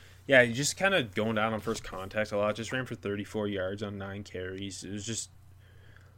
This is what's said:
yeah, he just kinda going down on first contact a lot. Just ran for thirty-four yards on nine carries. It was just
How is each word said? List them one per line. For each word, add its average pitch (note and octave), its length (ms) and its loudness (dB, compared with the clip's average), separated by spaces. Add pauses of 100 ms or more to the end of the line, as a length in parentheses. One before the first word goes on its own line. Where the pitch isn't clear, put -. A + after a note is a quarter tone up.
(280)
yeah, C3 160 10
he A#2 100 2
just C#3+ 240 0
kinda F#3+ 260 4
going A2 320 0
down A2 180 2
on G#2+ 60 -2
first A2 240 -4
contact G2 480 -4
a G#2 60 0
lot. G#2 180 2
Just A2 160 -6
ran B2+ 140 -2
for A#2+ 100 -8
thirty-four G#2 520 -2
yards G2+ 360 -2
on G2+ 140 -6
nine G2 260 -8
carries. F#2+ 600 -8
It F#2 80 -8
was G2+ 140 -6
just A2 240 -6 (880)